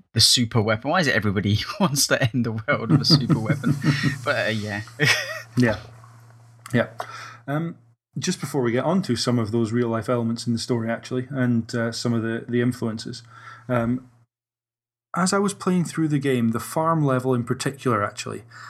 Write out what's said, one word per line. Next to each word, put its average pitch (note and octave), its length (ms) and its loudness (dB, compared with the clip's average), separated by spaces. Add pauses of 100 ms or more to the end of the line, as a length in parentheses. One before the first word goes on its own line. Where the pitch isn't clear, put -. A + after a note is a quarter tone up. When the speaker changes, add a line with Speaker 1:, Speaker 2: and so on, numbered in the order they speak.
(120)
Speaker 1:
the A#2 80 2
super A#2 400 4
weapon. A2 300 0
Why F3+ 100 2
is D#3 60 0
it A#2+ 80 4
everybody G2+ 440 2 (120)
<laughs> - 100 -10
wants D3 280 2
to C#3 120 2
end A#2+ 240 0
the A2+ 220 -4
world A#2 240 -2
with D3 100 6
a C#3+ 60 -2
super C#3 320 4
weapon? A2+ 380 0 (220)
Speaker 2:
<laughs> - 260 -2
Speaker 1:
But, A2+ 240 0
uh, - 20 2
yeah. G#2 320 -4 (160)
<laughs> - 580 -2
Speaker 2:
Yeah. A#2 220 4 (960)
Yeah. A#2 140 2 (580)
Um, D#3+ 300 -4 (420)
just F3+ 220 -4
before C#3 220 -2
we A#2 100 2
get B2+ 120 0
on F3 180 2
to A#2+ 140 0
some A#2+ 220 2
of G#2+ 120 0
those A2+ 220 0
real A#2+ 160 0
life A2+ 200 -2
elements A#2 380 -2
in A#2+ 80 0
the A2+ 40 -2
story, A2+ 320 -2
actually, B2 400 -4
and, B2 440 0
uh, A#2 180 -2
some A#2+ 220 -2
of A2 80 0
the, A2+ 260 -4
the A#2+ 140 0
influences, A#2+ 600 -4 (460)
um, B2 400 0 (1040)
as F#3 200 2
I G3 40 4
was G3+ 160 2
playing F3+ 300 0
through D#3+ 240 0
the D3 100 2
game, B2+ 340 2
the A#2 80 -2
farm D#3+ 440 0
level C3 300 2
in A#2+ 100 0
particular, B2 580 -2
actually, - 400 -6 (280)